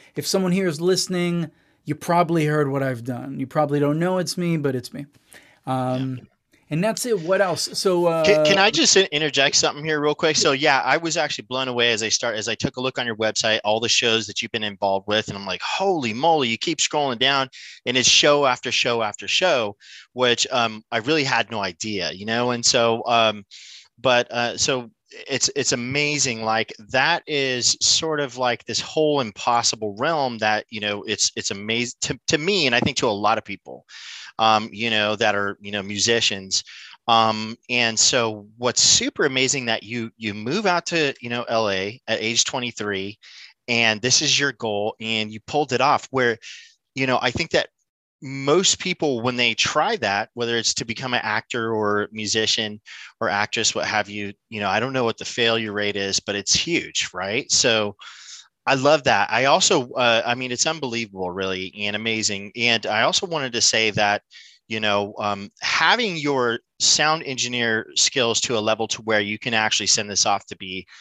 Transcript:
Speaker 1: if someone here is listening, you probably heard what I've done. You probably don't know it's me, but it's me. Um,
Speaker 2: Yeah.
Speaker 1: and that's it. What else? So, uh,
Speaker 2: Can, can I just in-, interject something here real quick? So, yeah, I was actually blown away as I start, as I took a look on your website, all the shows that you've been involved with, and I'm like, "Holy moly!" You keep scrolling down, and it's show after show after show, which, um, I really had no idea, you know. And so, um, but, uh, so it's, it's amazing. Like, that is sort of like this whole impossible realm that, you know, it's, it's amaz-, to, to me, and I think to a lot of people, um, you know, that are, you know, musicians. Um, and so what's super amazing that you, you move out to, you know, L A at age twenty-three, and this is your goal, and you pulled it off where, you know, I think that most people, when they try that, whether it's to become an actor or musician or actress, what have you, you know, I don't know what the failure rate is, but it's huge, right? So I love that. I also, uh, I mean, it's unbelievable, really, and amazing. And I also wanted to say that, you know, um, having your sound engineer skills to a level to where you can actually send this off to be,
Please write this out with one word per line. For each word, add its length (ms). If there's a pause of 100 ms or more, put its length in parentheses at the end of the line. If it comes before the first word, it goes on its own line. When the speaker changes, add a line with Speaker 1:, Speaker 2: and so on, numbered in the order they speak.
(160)
Speaker 1:
if 100
someone 260
here 140
is 140
listening, 720 (320)
you 100
probably 520
heard 220
what 140
I've 220
done. 340
You 80
probably 320
don't 220
know 180
it's 180
me, 200
but 180
it's 180
me. 140 (600)
Um, 520
Speaker 2:
Yeah. 60 (460)
Speaker 1:
and 140
that's 220
it. 160
What 180
else? 320
So, 320
uh, 220
Speaker 2:
Can, 180
can 140
I 120
just 240
in-, 120
interject 500
something 260
here 160
real 160
quick? 220
So, 160
yeah, 320
I 140
was 180
actually 320
blown 180
away 260
as 100
I 80
start, 260
as 100
I 80
took 220
a 60
look 160
on 80
your 100
website, 480
all 160
the 80
shows 380
that 160
you've 100
been 100
involved 460
with, 200
and 100
I'm 80
like, 160
"Holy 500
moly!" 360
You 100
keep 180
scrolling 420
down, 300 (380)
and 100
it's 100
show 380
after 260
show 300
after 260
show, 480 (380)
which, 380
um, 320 (100)
I 60
really 260
had 260
no 120
idea, 500
you 140
know. 240
And 160
so, 400
um, 400 (520)
but, 320
uh, 280
so 320 (360)
it's, 300
it's 160
amazing. 680
Like, 320 (160)
that 360
is 540
sort 400
of 160
like 300
this 120
whole 440
impossible 760
realm 400
that, 300
you 120
know, 240
it's, 300
it's 160
amaz-, 520
to, 240
to 100
me, 300
and 80
I 60
think 180
to 100
a 20
lot 280
of 60
people, 420 (520)
um, 320
you 200
know, 260
that 180
are, 280
you 100
know, 100
musicians. 800 (460)
Um, 480 (140)
and 280
so 480 (120)
what's 240
super 420
amazing 400
that 180
you, 360
you 160
move 320
out 200
to, 360
you 80
know, 180
L 220
A 360
at 140
age 240
twenty-three, 760 (480)
and 360
this 180
is 180
your 140
goal, 480
and 320
you 140
pulled 260
it 80
off 300
where, 260 (580)
you 120
know, 160
I 80
think 220
that 180 (500)
most 600
people, 420
when 140
they 180
try 420
that, 380
whether 220
it's 180
to 100
become 300
an 80
actor 500
or 380
musician 720 (400)
or 80
actress, 480
what 100
have 240
you, 220 (180)
you 80
know, 100
I 120
don't 120
know 120
what 140
the 60
failure 480
rate 220
is, 240
but 160
it's 180
huge, 600
right? 380
So 420 (720)
I 80
love 300
that. 260
I 140
also, 480
uh, 340
I 80
mean, 160
it's 160
unbelievable, 640
really, 480
and 160
amazing. 640
And 300
I 160
also 220
wanted 280
to 80
say 320
that, 300 (440)
you 140
know, 400
um, 280 (120)
having 560
your 420 (220)
sound 420
engineer 720
skills 460
to 180
a 20
level 280
to 140
where 180
you 180
can 160
actually 320
send 240
this 160
off 200
to 100
be, 320 (120)